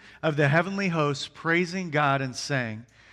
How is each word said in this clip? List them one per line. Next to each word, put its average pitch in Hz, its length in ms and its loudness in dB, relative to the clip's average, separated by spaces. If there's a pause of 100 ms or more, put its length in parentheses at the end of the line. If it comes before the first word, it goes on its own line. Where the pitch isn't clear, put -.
(240)
of 156 120 2
the 147 120 4
heavenly 190 400 2
hosts 147 440 0
praising 175 600 -2
God 139 280 2
and 131 160 -4
saying, 117 520 -4 (260)